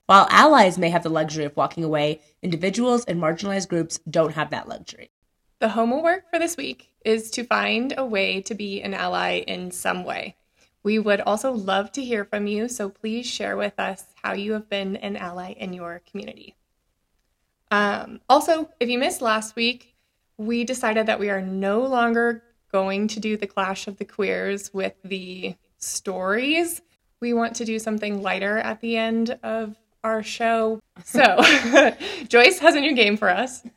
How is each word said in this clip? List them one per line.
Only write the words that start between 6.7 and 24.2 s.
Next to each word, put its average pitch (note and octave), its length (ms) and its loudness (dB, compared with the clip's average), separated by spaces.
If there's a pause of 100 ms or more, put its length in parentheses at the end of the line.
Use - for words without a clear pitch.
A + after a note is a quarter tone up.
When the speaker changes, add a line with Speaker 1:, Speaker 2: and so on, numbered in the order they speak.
Speaker 2:
is A3 280 0
to A#3+ 120 -4
find A3 520 0
a C4+ 80 -4
way G3 380 -2
to A3+ 120 -8
be G3+ 280 -8
an G3+ 100 -6
ally F3+ 460 -2
in F3+ 320 -8
some F#3 340 -4
way. - 320 -8 (480)
We G#3+ 140 2
would G3+ 240 0
also G#3+ 300 -2
love G3 400 -2
to C#4 120 -8
hear A3+ 200 -4
from G#3 220 -4
you, G#3 220 -4
so G#3+ 200 -8
please A3 380 -8
share G3+ 300 -6
with G3+ 220 -4
us F#3+ 260 -6 (180)
how G3+ 120 -4
you G3+ 180 -4
have G#3+ 160 -6
been G3 280 -6
an G#3 200 -8
ally F3+ 360 -12
in G3 200 -10
your F3 380 -12
community. - 460 -16 (1120)
Um, G#3 580 -2
also, D#4 400 4 (120)
if A#3+ 80 0
you A#3+ 100 0
missed C#4 240 -2
last A3 340 -2
week, A#3+ 380 -2 (420)
we A#3 280 -2
decided A3 420 0
that G#3+ 140 0
we G3+ 100 -2
are F#3+ 100 -2
no G3 460 -2
longer A#3 560 0 (300)
going F#3+ 340 0
to G#3+ 140 -6
do G#3+ 160 -2
the G#3 100 -6
Clash F#3+ 400 -6
of G3+ 120 -14
the G#3 60 -8
Queers F#3+ 720 -4